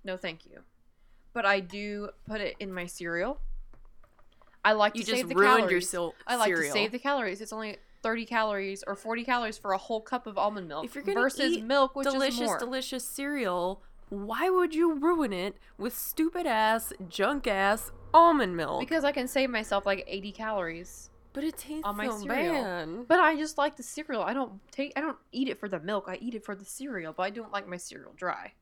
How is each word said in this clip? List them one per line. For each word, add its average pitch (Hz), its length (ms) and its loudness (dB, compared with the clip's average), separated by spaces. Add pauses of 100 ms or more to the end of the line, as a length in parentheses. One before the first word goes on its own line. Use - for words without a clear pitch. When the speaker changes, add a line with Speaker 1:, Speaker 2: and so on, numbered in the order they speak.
Speaker 1:
No, 185 140 -6
thank 165 260 -8
you. - 160 -20 (720)
But - 140 0
I 196 140 4
do 208 500 -8 (180)
put 214 140 -4
it 180 180 -4
in 196 100 -6
my 180 140 -6
cereal. 175 560 -4 (1200)
I 214 80 6
like 214 220 4
Speaker 2:
You 226 80 -4
Speaker 1:
to 185 40 -4
Speaker 2:
just 247 160 2
Speaker 1:
save 170 60 -4
the 175 60 -4
Speaker 2:
ruined 202 360 8
your 175 100 4
Speaker 1:
calories. 180 120 -4
Speaker 2:
sil-, 170 240 -4 (100)
Speaker 1:
I 247 100 0
like 214 140 4
to 175 60 2
Speaker 2:
cereal. 147 160 0
Speaker 1:
save 208 200 0
the 247 60 -8
calories. 262 420 -2
It's 147 120 -12
only 220 240 -10 (260)
thirty 226 240 0
calories 202 600 0
or 202 80 -4
forty 226 300 -4
calories 233 340 0
for 196 140 -2
a 190 60 2
whole 220 220 -4
cup 247 260 -6
of 202 120 -6
almond 202 300 0
milk 151 160 -6
Speaker 2:
If - 100 -12
you're 285 100 -10
gonna 202 160 2
Speaker 1:
versus 269 360 2
Speaker 2:
eat 220 80 -6
Speaker 1:
milk, 269 320 4
which 277 100 -2
Speaker 2:
delicious, 269 340 2
Speaker 1:
is 240 60 0
more. 196 120 2
Speaker 2:
delicious 254 480 -4
cereal, 196 760 -2 (260)
why 220 400 -2
would 359 260 4
you 330 200 4
ruin 294 380 2
it 185 240 -2 (200)
with 214 200 -4
stupid 339 500 -2
ass, 220 460 2 (160)
junk 254 380 0
ass 202 440 2 (240)
almond 294 420 8
milk? 151 240 -2
Speaker 1:
Because 302 240 0
I 285 80 4
can 254 160 -2
save 269 220 2
myself, 214 340 0
like, 196 220 0
eighty 202 260 -8
calories 180 760 -6 (240)
Speaker 2:
But 285 100 -4
it 320 140 -4
tastes 302 260 -10
Speaker 1:
on 208 120 -4
my 247 120 -4
Speaker 2:
so 220 120 -4
Speaker 1:
cereal. 285 420 0
Speaker 2:
bad. 180 460 -6
Speaker 1:
But 359 120 6
I 320 160 6
just 302 220 -4
like 294 180 0
the 247 60 -16
cereal. 285 400 -6
I 185 100 -2
don't 240 280 -4 (120)
take, 277 240 -6
I 277 60 -2
don't 302 160 -6 (140)
eat 262 160 -2
it 247 120 -4
for 208 80 -6
the 180 120 -4
milk. 196 280 -4
I 185 140 -8
eat 233 120 -8
it 214 100 -10
for 208 100 -8
the 196 100 -14
cereal, 190 480 -10
but 185 120 -2
I 202 60 -2
don't 220 220 -10
like 202 160 -4
my 175 80 -8
cereal - 400 -14
dry. 180 460 -6